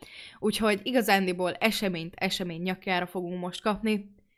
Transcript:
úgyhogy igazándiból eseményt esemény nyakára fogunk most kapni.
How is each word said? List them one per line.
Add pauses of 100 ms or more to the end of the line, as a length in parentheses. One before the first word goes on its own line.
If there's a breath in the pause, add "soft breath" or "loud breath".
(380 loud breath)
úgyhogy
igazándiból
eseményt
esemény
nyakára
fogunk
most
kapni. (240)